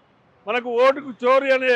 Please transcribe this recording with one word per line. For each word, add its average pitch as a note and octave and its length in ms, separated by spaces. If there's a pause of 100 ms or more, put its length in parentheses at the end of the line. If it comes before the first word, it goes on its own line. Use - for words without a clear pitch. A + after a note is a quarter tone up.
(460)
మనకు A#3 220 (160)
ఓటుకు C#4 260 (120)
చోరీ C4+ 340
అనే C4 200